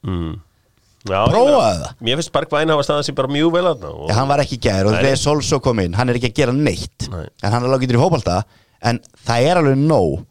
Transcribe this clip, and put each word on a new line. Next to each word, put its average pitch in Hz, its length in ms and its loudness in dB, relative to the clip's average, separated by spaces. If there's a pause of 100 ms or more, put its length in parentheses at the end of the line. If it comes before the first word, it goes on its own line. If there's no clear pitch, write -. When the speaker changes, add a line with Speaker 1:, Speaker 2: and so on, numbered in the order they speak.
Speaker 1:
Mm. 85 300 -6 (680)
Já, 95 120 -2 (100)
Speaker 2:
Prófaðu 226 220 4
Speaker 1:
ég 285 80 4
meina, 104 260 0
Speaker 2:
það. - 160 -14
Speaker 1:
mér 117 160 -2
finnst 160 160 -6
Bergwijn 151 400 -2
hafa 147 140 2
staðið 147 200 0
sig 139 100 -6
bara 131 120 0
mjög 147 240 2
vel 175 140 0
þarna 117 260 -2
og 76 180 -12
Speaker 2:
En 98 60 2
hann 135 140 0
var 143 100 2
ekki 135 160 -2
í 113 80 -12
gær 98 240 0
og 107 60 2
Speaker 1:
Nei. 87 100 0
Speaker 2:
þegar 135 160 2
Solskjaer 147 420 0
kom 117 200 0
inn, 87 120 -2
hann 123 160 0
er 120 60 0
ekki 120 140 -2
að - 80 -4
gera 123 160 2
neitt. - 580 -2
Speaker 1:
Nei. 82 140 -8 (180)
Speaker 2:
En 101 80 0
hann 120 120 0
er 123 40 -2
alveg 131 220 2
getur 120 80 2
í 135 80 4
fótbolta, 117 320 0 (440)
en 120 200 0 (260)
það 120 220 2
er 180 100 4
alveg 139 220 2
nóg 101 500 2